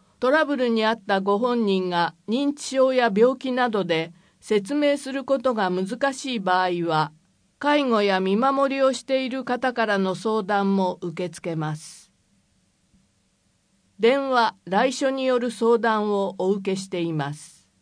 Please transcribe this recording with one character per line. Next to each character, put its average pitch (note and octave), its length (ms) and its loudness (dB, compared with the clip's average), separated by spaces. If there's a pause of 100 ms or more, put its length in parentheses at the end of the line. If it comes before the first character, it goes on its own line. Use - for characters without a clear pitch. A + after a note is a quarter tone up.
(200)
ト B3+ 120 2
ラ D#4 140 4
ブ C#4+ 100 -2
ル B3 140 0
に A3 160 2
あ A3 80 2
っ A3+ 120 -8
た G3 140 2
ご G3+ 180 0
本 A#3+ 280 0
人 F#3+ 240 0
が E3+ 260 0 (140)
認 C#4+ 240 0
知 C#4+ 100 -14
症 C4 300 2
や A#3+ 200 2
病 B3 240 4
気 C4 140 -6
な B3 180 0
ど G#3 140 0
で E3 300 -2 (260)
説 G#3 340 -2
明 C#4+ 240 2
す C4+ 140 -10
る C4+ 140 -6
こ C4+ 140 2
と B3+ 140 0
が G3+ 160 0
難 G3 440 -2
し C4 220 -6
い A3+ 40 -4
場 F#3 240 2
合 F3 240 -2
は、 D#3 240 0 (480)
介 D4 240 2
護 A3+ 180 2
や G3 200 2
見 F#3+ 160 2
守 C4+ 380 0
り C#4 60 -2
を C4 120 2
し B3+ 100 -10
て C4 220 0
い B3+ 40 -6
る C4 140 -6
方 B3 300 -2
か A#3 120 -2
ら G#3 120 0
の F#3+ 180 0
相 A3 280 -2
談 G3 340 0
も F#3 240 0
受 F3+ 260 -6
け F3 60 -14
付 - 180 -10
け D#3+ 40 -4
ま D#3 200 -4
す。 - 360 -18 (1900)
電 C4+ 320 2
話、 A#3+ 240 2 (100)
来 G#3+ 260 0
所 C4 200 -2
に C4+ 120 -4
よ B3+ 160 2
る A#3+ 120 -2
相 A#3 260 2
談 G#3+ 320 0
を G3 280 -2
お F#3 120 0
受 G3 220 -2
け F#3+ 40 -2
し F#3+ 140 -8
て F3+ 100 -6
い E3 140 -2
ま D3 200 -4
す。 - 360 -20 (120)